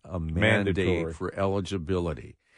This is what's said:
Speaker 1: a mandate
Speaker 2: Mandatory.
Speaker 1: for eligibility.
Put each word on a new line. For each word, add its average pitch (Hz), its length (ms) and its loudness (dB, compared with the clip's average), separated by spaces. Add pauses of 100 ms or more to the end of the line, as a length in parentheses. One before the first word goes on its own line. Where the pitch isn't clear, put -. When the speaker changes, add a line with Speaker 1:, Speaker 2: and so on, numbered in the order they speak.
Speaker 1:
a 90 160 -6
mandate 98 580 2
Speaker 2:
Mandatory. 85 360 2
Speaker 1:
for 87 220 -6
eligibility. 92 1000 -2 (200)